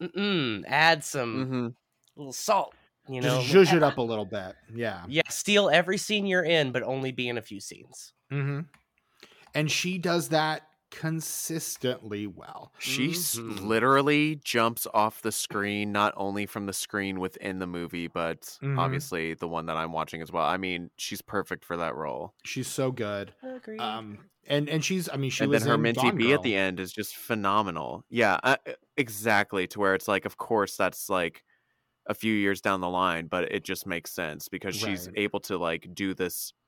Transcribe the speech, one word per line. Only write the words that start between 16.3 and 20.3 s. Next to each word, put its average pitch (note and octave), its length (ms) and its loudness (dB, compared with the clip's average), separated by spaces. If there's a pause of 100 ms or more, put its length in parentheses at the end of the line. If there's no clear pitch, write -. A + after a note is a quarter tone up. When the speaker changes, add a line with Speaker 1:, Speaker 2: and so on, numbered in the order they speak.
Speaker 2:
from G2+ 220 -6
the G2 60 -4
screen G2 460 -4
within F#2 380 -4
the F#2 100 -2
movie, E2+ 400 -4
but E2 340 -4
Speaker 3:
Mm-hmm. - 360 -4
Speaker 2:
obviously E2 560 0
the E2+ 140 -6
one E2 180 -4
that D#2+ 120 -2
I'm E2 140 -2
watching D#2+ 300 -4
as D#2+ 100 -12